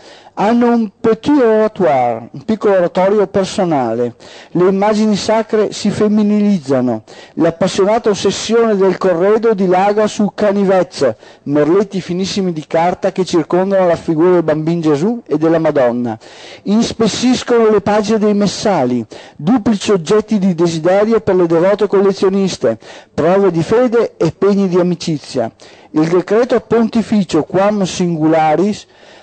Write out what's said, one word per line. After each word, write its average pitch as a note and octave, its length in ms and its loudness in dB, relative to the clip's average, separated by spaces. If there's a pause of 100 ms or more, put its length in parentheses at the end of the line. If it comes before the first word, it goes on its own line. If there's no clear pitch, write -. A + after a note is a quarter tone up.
(360)
hanno A#3+ 380 2
un A3+ 160 0 (100)
petit A3+ 400 2
oratoire, D#3 920 0
un C3+ 120 -16
piccolo G#3 320 0
oratorio F#3+ 520 0
personale. C3+ 880 -2 (360)
Le F3+ 160 2
immagini G#3 480 0
sacre G#3+ 560 -2
si - 200 -4
femminilizzano. G3+ 1120 0 (320)
L'appassionata F#3+ 760 0
ossessione A3 640 0
del F#3+ 220 2
corredo G#3 560 2
dilaga G3+ 540 0
su G3+ 260 -2
canivettes, F#3+ 840 0 (280)
merletti E3 580 0
finissimi F#3 500 -4
di D#3 140 -8
carta F3 460 -2
che F#3 140 -2
circondano F#3 600 0
la E3 100 2
figura E3+ 360 0
del F3 120 2
bambino D#3 380 -2
Gesù D#3 460 0
e D3 100 -2
della D#3+ 220 2
Madonna. B2 580 0 (460)
Inspessiscono A3+ 1040 0
le G#3 120 2
pagine G#3+ 360 0
dei G#3 160 0
messali, D#3+ 720 -2 (300)
duplici G#3+ 560 0
oggetti G#3 480 0
di F#3 160 0
desiderio F3 680 0
per G3 140 0
le F3+ 100 2
devote F#3 400 2
collezioniste, G3 960 0 (340)
prove F#3 380 2
di E3 100 0
fede A3+ 560 0
e D#3+ 140 0
pegni G3 360 0
di F3+ 120 0
amicizia. D#3+ 720 -4 (400)
Il D#3 160 0
decreto G#3 520 0
pontificio G#3+ 840 0
Quam G3+ 400 0
Singularis D#3+ 1040 0 (360)